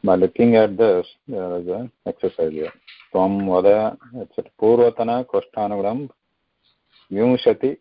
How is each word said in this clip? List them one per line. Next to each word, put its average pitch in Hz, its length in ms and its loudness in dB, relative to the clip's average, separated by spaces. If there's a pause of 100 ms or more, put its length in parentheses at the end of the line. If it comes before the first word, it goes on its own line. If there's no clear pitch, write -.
by 92 120 2
looking 113 420 2
at 104 220 2
this, 98 280 2 (220)
there 90 300 -6
is 87 80 -8
an 110 260 -8 (140)
exercise 85 440 -4
here. 78 220 -8 (420)
Tvam 98 320 0
vada, 101 520 2 (200)
et 107 160 -14
cetera. - 240 -10
Purvatana 117 680 2
koshthanagulam 104 840 -6 (1040)
vimshati 123 680 0